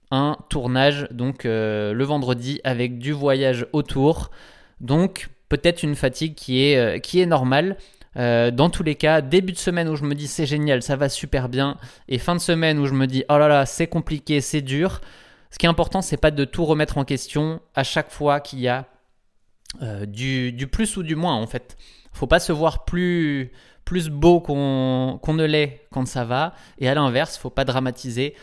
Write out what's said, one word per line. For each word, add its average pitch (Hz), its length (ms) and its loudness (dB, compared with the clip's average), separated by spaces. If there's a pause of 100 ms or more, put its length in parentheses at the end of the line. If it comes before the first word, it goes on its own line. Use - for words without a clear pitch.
(120)
un 143 240 0 (140)
tournage, 139 640 2
donc, 123 340 -6
euh, 107 480 0
le 120 100 0
vendredi 135 640 -2
avec 123 340 -2
du 139 140 -4
voyage 135 580 2
autour. 147 600 0 (500)
Donc, 160 480 0 (180)
peut-être 170 340 0
une 147 140 0
fatigue 147 400 -2
qui 127 260 0
est, 139 160 6
euh, 113 220 2
qui 175 220 2
est 185 40 2
normale. 151 520 2 (400)
Euh, 120 340 2
dans 139 180 4
tous 175 140 -4
les 151 120 0
cas, 156 260 4
début 180 320 0
de - 40 -12
semaine 175 300 -2
où 156 80 -2
je 143 80 -6
me 147 120 -2
dis : « 143 120 -8
C'est 156 180 -4
génial, 143 380 0
ça 143 140 -2
va 139 100 0
super 135 400 -2
bien », 135 300 -2 (320)
et 131 80 0
fin 175 180 0
de 170 60 -2
semaine 160 360 2
où 143 80 2
je 135 80 0
me 135 140 4
dis : « 131 220 -2
Oh 147 80 6
là 151 100 8
là, 143 180 6
c'est 165 220 -2
compliqué, 156 540 -2
c'est 151 200 -2
dur », 143 380 -2 (500)
ce - 80 -18
qui - 80 2
est 170 40 6
important, 170 320 0
c'est - 160 -2
pas 156 120 4
de 143 140 0
tout 165 220 -2
remettre 151 320 2
en 135 80 0
question 151 560 -2 (120)
à 135 100 2
chaque - 280 -4
fois 147 300 0
qu'il 135 180 -12
y 123 80 -2
a, 127 180 -2 (960)
euh, 104 240 -8
du, 123 460 -4
du 127 160 -8
plus 220 300 -2
ou 190 60 -4
du 160 120 -4
moins, 165 200 0
en 110 120 -2
fait. - 300 -10 (340)
Faut - 160 -6
pas 170 140 4
se - 100 -2
voir 156 320 0
plus, 165 720 -2 (320)
plus 175 240 -2
beau 165 320 6
qu'on, 131 840 0
qu'on 156 100 0
ne 156 120 2
l'est 151 440 -2
quand 131 160 -4
ça 123 200 -6
va, 135 280 -2 (260)
et 127 100 0
à 139 60 2
l'inverse, 143 420 0
faut 131 120 -10
pas 135 140 -2
dramatiser 127 800 -4